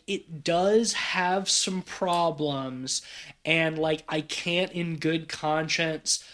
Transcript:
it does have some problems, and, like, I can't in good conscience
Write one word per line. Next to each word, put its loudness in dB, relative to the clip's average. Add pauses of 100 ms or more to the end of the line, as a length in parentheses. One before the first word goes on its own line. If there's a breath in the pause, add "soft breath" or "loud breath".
it -6
does 4
have 0
some 0
problems, 0 (440 loud breath)
and, 2
like, 0
I 0
can't -2
in -2
good 0
conscience -2